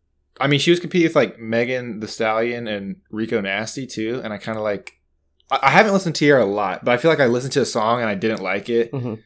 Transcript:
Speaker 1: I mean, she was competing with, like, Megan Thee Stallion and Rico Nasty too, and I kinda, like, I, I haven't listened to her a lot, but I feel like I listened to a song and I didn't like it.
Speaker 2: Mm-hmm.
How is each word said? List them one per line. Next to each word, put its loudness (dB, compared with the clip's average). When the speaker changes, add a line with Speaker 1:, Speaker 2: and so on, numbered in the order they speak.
Speaker 1:
I 2
mean, 2
she 2
was 4
competing 0
with, -4
like, 2
Megan -4
Thee -8
Stallion -2
and -8
Rico -2
Nasty -6
too, -6
and -8
I -10
kinda, -8
like, -6
I, 0
I 6
haven't 6
listened 0
to 4
her 8
a 6
lot, -2
but 2
I 4
feel 2
like 2
I 6
listened -2
to 2
a 2
song 0
and -2
I -2
didn't -2
like -4
it. 0
Speaker 2:
Mm-hmm. -6